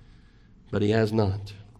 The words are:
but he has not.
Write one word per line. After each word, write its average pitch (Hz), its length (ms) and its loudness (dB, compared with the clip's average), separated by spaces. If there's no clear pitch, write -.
but 104 100 -2
he 104 100 2
has 110 220 2
not. 101 400 0